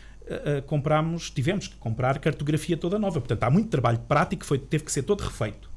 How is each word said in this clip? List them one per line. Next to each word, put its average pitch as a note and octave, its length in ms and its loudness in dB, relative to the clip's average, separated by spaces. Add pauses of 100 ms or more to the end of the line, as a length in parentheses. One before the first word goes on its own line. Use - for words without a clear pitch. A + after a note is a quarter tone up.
(260)
eh, - 180 -8
eh, D3 180 0
comprámos, D#3 680 0
tivemos D#3+ 380 0
que - 80 -18
comprar B2+ 420 0
cartografia D#3 580 0
toda F3+ 220 0
nova. F#3+ 220 0
Portanto, A2 240 0
há A#2+ 60 4
muito G#3+ 180 6
trabalho A#2 320 2
prático E3 400 2
que - 60 -12
foi, C#3 120 2
teve D3+ 260 -2
que - 80 -6
ser C#3 100 0
todo G3+ 180 2
refeito - 560 -6